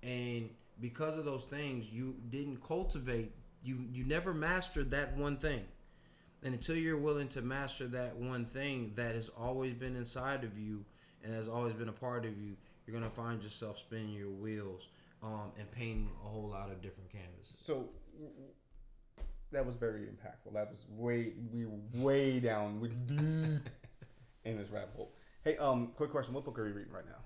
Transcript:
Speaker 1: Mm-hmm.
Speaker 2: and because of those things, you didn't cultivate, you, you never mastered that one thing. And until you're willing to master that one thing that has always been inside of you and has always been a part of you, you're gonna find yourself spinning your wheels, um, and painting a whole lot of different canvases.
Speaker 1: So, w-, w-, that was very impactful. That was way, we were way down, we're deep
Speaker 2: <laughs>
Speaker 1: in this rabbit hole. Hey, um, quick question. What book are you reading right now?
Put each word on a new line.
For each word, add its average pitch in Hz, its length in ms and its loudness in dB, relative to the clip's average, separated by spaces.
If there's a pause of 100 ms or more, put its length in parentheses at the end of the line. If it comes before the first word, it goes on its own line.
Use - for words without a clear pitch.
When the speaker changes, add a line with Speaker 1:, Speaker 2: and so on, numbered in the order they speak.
Speaker 1:
Mm-hmm. 123 60 -6
Speaker 2:
and 120 420 0 (300)
because 156 380 0
of 156 60 -2
those 139 200 -2
things, 135 460 -2
you 127 240 -2 (140)
didn't 135 340 -4
cultivate, 127 720 2 (300)
you, 123 280 -2
you 127 140 0
never 165 300 4
mastered 156 560 4
that 139 260 2
one 143 220 4
thing. 139 260 2 (800)
And 131 100 0
until 127 240 2
you're 160 220 4
willing 143 300 4
to 131 120 -4
master 135 480 0
that 123 260 0
one 123 300 0
thing 127 520 0
that 117 180 2
has 110 160 -2
always 131 420 0
been 127 240 -2
inside 127 480 0
of 107 140 -4
you 107 260 -2 (380)
and 113 100 -4
has 110 160 -2
always 117 240 2
been 110 160 -2
a 107 40 -4
part 123 340 -2
of 107 100 -4
you, 104 180 -6 (320)
you're 110 60 -8
gonna 113 160 -2
find 113 340 -2
yourself 107 360 -6
spinning 110 340 -4
your 101 160 -4
wheels, 101 600 -4 (340)
um, 107 360 -4
and 104 120 -8
painting 110 400 2 (120)
a 104 60 -6
whole 107 220 -4
lot 98 200 -4
of 92 120 -8
different 95 280 -10
canvases. 90 480 -12
Speaker 1:
So, - 300 -2 (240)
w-, 151 240 -12
w-, 135 160 -16 (1000)
that 135 120 4
was 123 100 0
very 113 280 2
impactful. 104 500 -10
That 104 180 0
was - 200 -14
way, 117 420 2 (180)
we 117 140 0
were 107 140 -4 (160)
way 135 460 8
down, 107 380 4
we're 117 100 0
deep 147 760 4 (340)
Speaker 2:
<laughs> - 480 -20
Speaker 1:
in 110 140 0
this 101 100 -4
rabbit 104 280 -4
hole. 110 160 -6 (320)
Hey, 156 120 6
um, 127 400 6
quick 147 140 2
question. 127 240 0
What 139 100 -2
book 113 140 -4
are 107 100 2
you 101 60 -2
reading 101 180 -6
right 92 140 -8
now? - 200 -14